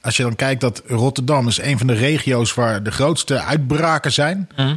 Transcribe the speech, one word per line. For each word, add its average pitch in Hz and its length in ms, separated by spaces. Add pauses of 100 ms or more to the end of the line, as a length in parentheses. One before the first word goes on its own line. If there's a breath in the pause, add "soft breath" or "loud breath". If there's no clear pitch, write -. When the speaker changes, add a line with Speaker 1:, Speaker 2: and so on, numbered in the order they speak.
Speaker 1:
als - 160
je 135 60
dan 117 140
kijkt 135 240
dat 120 260
Rotterdam 127 600
is 110 120
een 135 180
van 117 80
de 127 80
regio's 123 600
waar 113 280
de 104 80
grootste 143 500
uitbraken 147 720
zijn. 170 440
Speaker 2:
Mhm. 139 200